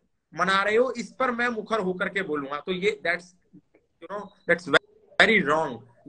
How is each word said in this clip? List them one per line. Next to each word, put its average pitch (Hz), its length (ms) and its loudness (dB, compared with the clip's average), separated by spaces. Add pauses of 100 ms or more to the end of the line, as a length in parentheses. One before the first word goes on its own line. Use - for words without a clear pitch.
(340)
मना 190 280 2
रहे 208 140 2
हो 247 200 2
इस 208 160 -8
पर 254 180 -2
मैं 240 180 -2
मुखर 220 300 -4
होकर 185 300 -2
के 196 140 -4
बोलूंगा। 143 380 -6
तो 185 120 -6
ये 196 340 -2
that's, 175 200 -4 (760)
you 170 100 -14
know, 202 100 -8 (280)
that's 165 300 2 (420)
very 190 280 4
wrong। 151 280 0 (300)